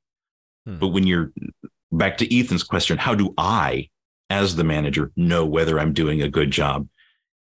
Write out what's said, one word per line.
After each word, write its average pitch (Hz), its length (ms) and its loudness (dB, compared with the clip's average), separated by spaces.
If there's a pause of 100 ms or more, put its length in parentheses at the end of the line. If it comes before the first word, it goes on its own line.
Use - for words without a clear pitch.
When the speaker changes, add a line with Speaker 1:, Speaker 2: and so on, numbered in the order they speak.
(680)
Speaker 1:
Hmm. 95 100 -12
Speaker 2:
But 95 120 0
when 92 180 2
you're, 85 240 0 (600)
back 85 280 0
to 120 200 2
Ethan's 95 240 0
question, 85 360 -2
how 120 160 0
do 101 240 0
I, 76 500 0 (400)
as 98 260 0
the 82 80 2
manager, 73 520 0
know 85 300 2
whether 80 340 2
I'm 78 140 0
doing 76 280 0
a 71 80 -2
good 71 220 0
job? 71 360 -2 (720)